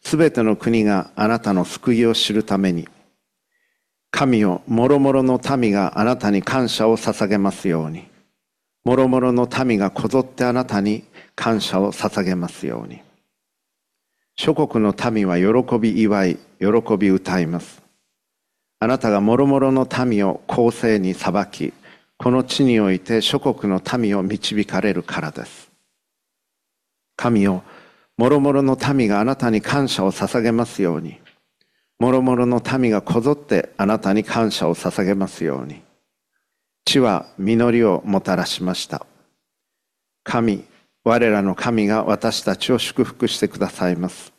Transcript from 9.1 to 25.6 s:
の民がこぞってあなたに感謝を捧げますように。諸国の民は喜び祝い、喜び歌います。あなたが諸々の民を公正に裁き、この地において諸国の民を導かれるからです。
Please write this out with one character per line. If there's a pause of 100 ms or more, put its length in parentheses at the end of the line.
の (160)
民
が
こ
ぞ
っ
て
あ
な
た
に (320)
感
謝
を
捧
げ
ま
す
よ
う
に。 (1300)
諸
国
の (200)
民
は
喜
び
祝
い、 (200)
喜
び
歌
い
ま
す。 (920)
あ
な
た
が
諸
々
の (180)
民
を
公
正
に
裁 (160)
き、 (440)
こ
の
地
に
お
い
て
諸
国
の (160)
民
を
導
か
れ
る
か
ら
で
す。 (1500)